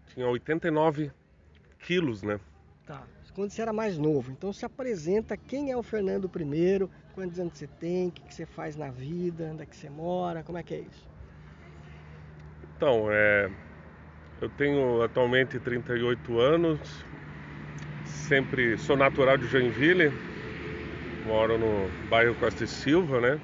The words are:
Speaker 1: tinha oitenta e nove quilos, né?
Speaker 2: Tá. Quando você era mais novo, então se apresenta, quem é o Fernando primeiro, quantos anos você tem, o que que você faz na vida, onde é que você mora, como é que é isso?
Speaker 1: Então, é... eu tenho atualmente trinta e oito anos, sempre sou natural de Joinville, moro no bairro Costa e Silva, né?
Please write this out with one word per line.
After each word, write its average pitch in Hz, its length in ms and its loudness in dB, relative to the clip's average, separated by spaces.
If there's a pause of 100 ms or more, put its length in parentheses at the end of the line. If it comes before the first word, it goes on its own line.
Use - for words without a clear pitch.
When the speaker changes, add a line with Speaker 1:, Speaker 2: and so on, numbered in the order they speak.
(120)
Speaker 1:
tinha 127 140 -4
oitenta 147 400 -2
e 165 60 0
nove 151 400 2 (640)
quilos, 143 460 0
né? 104 160 -2 (440)
Speaker 2:
Tá. 139 200 -16 (280)
Quando 202 180 -6
você 214 120 -8
era 226 100 -4
mais 214 240 -2
novo, 143 360 0
então 185 200 -8
se - 120 -10
apresenta, 214 720 -2
quem 277 340 -6
é 254 60 -2
o 233 80 -4
Fernando 196 440 -2
primeiro, 175 600 0 (240)
quantos 180 240 -8
anos 175 180 -6
você 147 120 -14
tem, 180 400 -4
o - 20 -4
que - 120 -16
que - 120 -20
você 165 100 -12
faz 160 300 -10
na 147 160 -8
vida, 160 640 -6
onde 151 100 -12
é 143 40 -16
que - 100 -20
você 151 120 -16
mora, 170 540 -4
como 170 160 -10
é 165 60 -10
que 185 100 -8
é 156 60 -8
isso? - 280 -18 (1700)
Speaker 1:
Então, 117 320 4
é... 104 400 6 (920)
eu 120 100 -4
tenho 139 500 2
atualmente 123 600 2
trinta 120 360 -4
e 117 60 0
oito 120 380 0
anos, 156 640 2 (1000)
sempre 127 760 2
sou 139 180 2
natural 135 420 6
de 127 80 -2
Joinville, 131 640 4 (1120)
moro 110 320 4
no 104 520 0
bairro 117 260 6
Costa 113 300 0
e - 20 -4
Silva, 139 540 2
né? 135 240 4